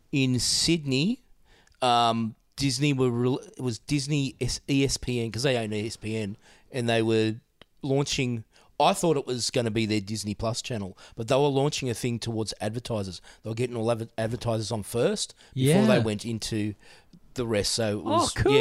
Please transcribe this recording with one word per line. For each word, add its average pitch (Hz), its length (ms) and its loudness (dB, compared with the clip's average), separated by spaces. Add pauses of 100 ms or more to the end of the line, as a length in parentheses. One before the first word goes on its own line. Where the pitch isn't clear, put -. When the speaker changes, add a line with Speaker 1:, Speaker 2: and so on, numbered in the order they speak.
(100)
Speaker 1:
in 131 300 2
Sydney. 160 800 0 (600)
Um, 117 520 2 (220)
Disney 139 380 0
were 127 160 2
re-, 123 280 0 (200)
it - 40 -12
was 120 160 -4
Disney 143 600 -2
S-, - 280 -4
E 139 160 4
S 120 120 0
P 123 260 -4
N, 113 80 -4
'cause 113 120 -6
they 135 160 2
own 107 140 -4
E 107 140 -4
S 110 100 -8
P 110 200 -6
N, 107 200 -4 (360)
and 120 160 -2
they 113 140 4
were 110 340 2 (460)
launching. 135 600 0 (360)
I 160 140 6
thought 165 240 2
it 143 100 -2
was 123 240 -4
gonna 117 200 0
be 110 160 0
their 107 160 2
Disney 104 320 -6
Plus 113 260 -4
channel, 98 380 -8 (160)
but 113 140 -8
they 135 60 4
were 143 140 6
launching 135 400 0
a 113 60 -2
thing 117 240 -2
towards 110 420 -4
advertisers. 107 640 -6 (200)
They 107 80 -10
were 113 40 -4
getting 120 220 -4
all 113 140 0
adver-, 113 180 -2 (100)
advertisers 110 520 -2
on 110 120 -4
first 151 520 -2 (200)
before 143 280 4
Speaker 2:
Yeah. 220 40 6
Speaker 1:
they - 120 6
went 110 280 0
into 107 480 -4 (600)
the 123 120 -4
rest. 104 260 0
So 107 280 0
it - 40 -12
Speaker 2:
Oh, 330 60 -4
Speaker 1:
was, 320 260 2
yeah, - 80 0 (160)